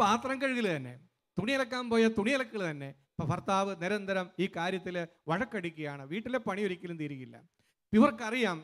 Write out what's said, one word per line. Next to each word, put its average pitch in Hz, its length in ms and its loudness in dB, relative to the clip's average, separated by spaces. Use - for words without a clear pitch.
പാത്രം 233 380 2
കഴുകൽ 247 340 0
തന്നെ, 127 200 -8
തുണി 208 200 0
അലക്കാൻ 254 340 -2
പോയ 226 120 8
തുണി 214 200 2
അലക്കൽ 220 320 -4
തന്നെ. 139 200 -8
അപ്പോൾ 165 180 -4
ഭർത്താവ് 196 400 0
നിരന്തരം 190 420 0
ഈ - 20 4
കാര്യത്തിൽ 180 380 -4
വഴക്കടിക്കുകയാണ്, 156 760 -4
വീട്ടിലെ 240 340 -4
പണി 196 200 -2
ഒരിക്കലും 175 340 -6
തീരുകയില്ല. 127 360 -10
ഇവർക്കറിയാം 226 680 4